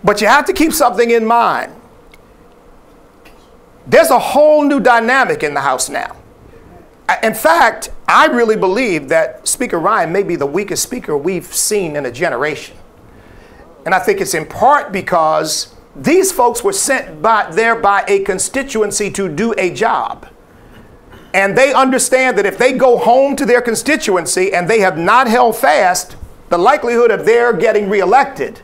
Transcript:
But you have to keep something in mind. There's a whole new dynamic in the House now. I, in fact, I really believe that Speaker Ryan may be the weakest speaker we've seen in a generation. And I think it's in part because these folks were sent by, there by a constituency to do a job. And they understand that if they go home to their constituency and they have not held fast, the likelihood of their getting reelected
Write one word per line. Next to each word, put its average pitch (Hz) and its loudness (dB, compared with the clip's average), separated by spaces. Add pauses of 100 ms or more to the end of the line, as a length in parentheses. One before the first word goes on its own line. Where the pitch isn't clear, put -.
But 202 2
you 208 2
have 277 4
to 381 -2
keep 320 0
something 233 0
in 233 2
mind. 220 0 (2250)
There's 285 4
a 247 4
whole 302 4
new 285 2
dynamic 226 2
in 147 -4
the 139 -2
House 135 -2
now. - -8 (960)
I, 185 -2
in 220 -2
fact, 320 0 (160)
I 269 4
really 233 2
believe 185 -2
that 160 -2
Speaker 220 -4
Ryan 175 0
may 202 0
be 170 -4
the 143 -2
weakest 170 -4
speaker 165 -6
we've 165 -4
seen 180 -4
in 143 -6
a 120 -6
generation. 147 -6 (1120)
And 180 0
I 185 2
think 196 0
it's 160 -4
in 156 -4
part 269 0
because 160 -2 (200)
these 339 0
folks 240 -2
were 196 -2
sent 180 -6
by, 214 0
there 226 0
by 202 0
a 196 2
constituency 202 -4
to 196 -4
do 202 -4
a 185 -2
job. 131 -4 (1040)
And 196 0
they 269 4
understand 254 2
that 196 0
if 196 -4
they 262 2
go 254 4
home 262 2
to 269 -2
their 240 2
constituency 196 -2
and 175 -2
they 220 2
have 156 0
not 220 2
held 233 2
fast, 214 0 (320)
the 175 0
likelihood 240 2
of 180 -2
their 240 4
getting 208 0
reelected 190 0